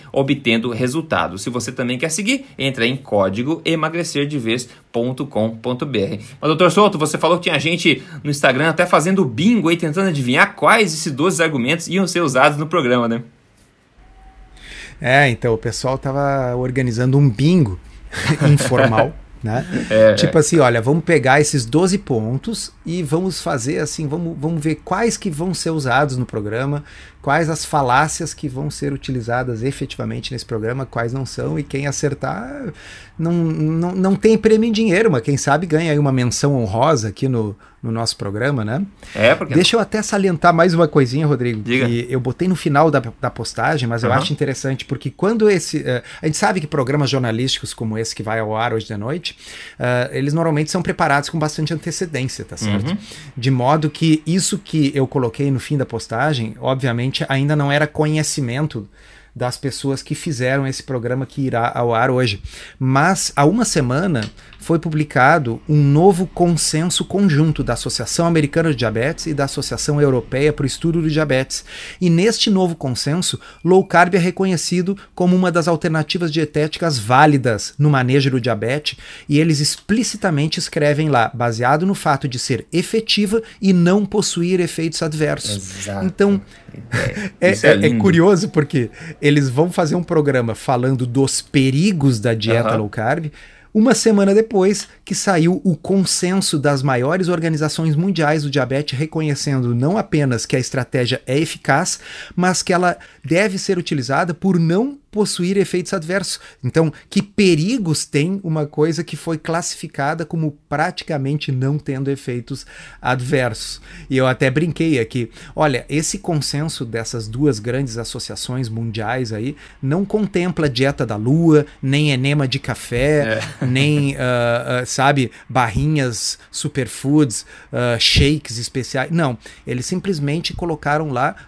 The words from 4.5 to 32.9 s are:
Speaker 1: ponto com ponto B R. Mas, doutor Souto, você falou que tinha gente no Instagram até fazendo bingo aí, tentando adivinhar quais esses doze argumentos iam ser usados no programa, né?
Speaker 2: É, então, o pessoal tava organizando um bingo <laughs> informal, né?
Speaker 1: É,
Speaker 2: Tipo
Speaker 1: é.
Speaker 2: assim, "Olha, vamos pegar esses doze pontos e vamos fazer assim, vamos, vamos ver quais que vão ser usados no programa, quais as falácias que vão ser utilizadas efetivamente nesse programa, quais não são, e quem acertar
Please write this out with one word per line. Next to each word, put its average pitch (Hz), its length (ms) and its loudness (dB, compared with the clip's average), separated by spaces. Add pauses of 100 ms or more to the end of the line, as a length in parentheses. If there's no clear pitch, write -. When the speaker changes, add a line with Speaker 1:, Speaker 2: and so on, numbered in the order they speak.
Speaker 1:
ponto 127 340 -4
com 110 260 -2
ponto 123 340 -6
B 127 140 -2
R. 98 200 -2 (220)
Mas, 143 60 -2
doutor 160 240 4
Souto, 202 260 4
você 151 220 -2
falou 170 180 2
que 175 60 -6
tinha 160 160 0
gente 165 420 0 (220)
no 147 80 -4
Instagram 143 380 2
até 175 180 2
fazendo 185 360 2
bingo 160 460 2
aí, 175 80 2
tentando 175 300 0
adivinhar 147 480 2
quais 185 380 4
esses 156 180 -6
doze 156 320 0
argumentos 151 460 -2
iam 180 180 0
ser 175 140 -2
usados 147 360 4
no 151 100 -4
programa, 123 380 2
né? 117 160 -2 (1800)
Speaker 2:
É, 135 260 6
então, 117 260 0
o 113 40 0
pessoal 127 400 -4
tava 135 580 -2
organizando 127 600 2
um 143 120 6
bingo 127 480 2 (340)
<laughs> 147 380 0
informal, 127 640 4 (300)
né? 120 220 -4 (240)
Speaker 1:
É, 110 240 8
Speaker 2:
Tipo 131 240 2
Speaker 1:
é. - 20 6
Speaker 2:
assim, 156 200 4
"Olha, 120 220 4
vamos 147 220 0
pegar 143 380 4
esses 143 240 0
doze 175 320 2
pontos 131 760 -4 (140)
e 175 180 -4
vamos 165 380 -2
fazer 139 380 -4
assim, 156 280 -4
vamos, 165 320 -6
vamos 156 240 -4
ver 156 120 0 (100)
quais 220 320 0
que 208 120 -6
vão 165 240 -4
ser - 180 -4
usados 135 440 0
no 123 100 -2
programa, 123 580 -4 (380)
quais 156 280 0
as 156 160 -4
falácias 147 680 0
que - 140 -8
vão 139 220 -6
ser 143 240 -6
utilizadas 123 720 -4
efetivamente 123 680 -6
nesse 123 140 -10
programa, 120 400 -4
quais 117 260 -4
não 131 140 -6
são, 135 340 -6
e 143 40 -4
quem 139 240 -6
acertar 190 840 -6 (460)